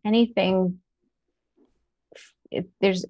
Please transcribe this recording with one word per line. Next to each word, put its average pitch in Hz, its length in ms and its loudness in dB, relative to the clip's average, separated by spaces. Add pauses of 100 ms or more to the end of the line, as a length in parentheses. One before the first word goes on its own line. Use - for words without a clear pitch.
Anything, 190 760 0 (1700)
it, 185 200 -8 (100)
there's 185 300 0